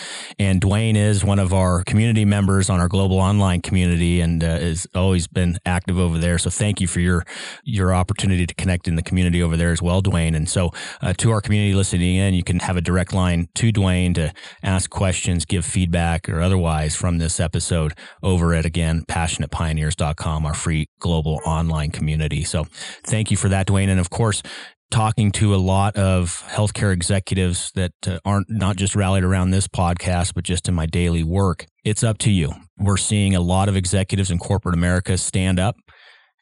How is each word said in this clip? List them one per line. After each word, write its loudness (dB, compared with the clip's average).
And 2
Dwayne 2
is 2
one 2
of 0
our 2
community 2
members 2
on 2
our 2
global 2
online 2
community 2
and, 0
uh, 0
has -4
always 2
been 0
active -2
over 0
there. 2
So -2
thank -2
you 0
for -2
your, 0
your 0
opportunity 0
to -6
connect -2
in 0
the 0
community 2
over 0
there 2
as -2
well, 2
Dwayne. 0
And -2
so, 0
uh, -2
to 2
our 2
community 2
listening 2
in, 2
you 0
can -2
have -2
a 0
direct 0
line 0
to 2
Dwayne 2
to -2
ask -2
questions, -2
give -2
feedback, 0
or -2
otherwise 0
from -2
this -2
episode -2
over 2
at, 0
again, 0
passionate -2
pioneers -2
dot -2
com, -4
our -2
free -2
global 0
online 0
community. -2
So -4
thank -2
you 2
for 0
that, 2
Dwayne. 2
And 2
of -2
course, -2
talking 2
to 4
a 4
lot 2
of 0
healthcare 0
executives 0
that, -2
uh, -2
aren't, 0
not 0
just -2
rallied 2
around 2
this 0
podcast, -2
but -4
just -4
in 0
my 0
daily 0
work, 0
it's 0
up 0
to 2
you. 2
We're 2
seeing 2
a 2
lot 2
of 0
executives -2
in 0
corporate -2
America 0
stand 0
up 0